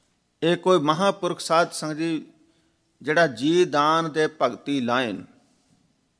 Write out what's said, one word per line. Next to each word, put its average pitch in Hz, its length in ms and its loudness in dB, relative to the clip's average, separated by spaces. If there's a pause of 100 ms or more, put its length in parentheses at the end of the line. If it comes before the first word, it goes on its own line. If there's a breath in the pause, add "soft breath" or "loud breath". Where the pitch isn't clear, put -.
(440)
ਇਹ 170 140 2
ਕੋਈ 185 220 2
ਮਹਾਂਪੁਰਖ 170 600 0
ਸਾਧ 170 320 0
ਸੰਗਤ 156 260 -10
ਜੀ 160 300 -4 (760)
ਜਿਹੜਾ 156 260 2
ਜੀ 151 380 2
ਦਾਨ 151 460 0
ਦੇ 156 180 0 (120)
ਭਗਤੀ 139 400 -2
ਲਾਇਨ। 117 440 -2 (960)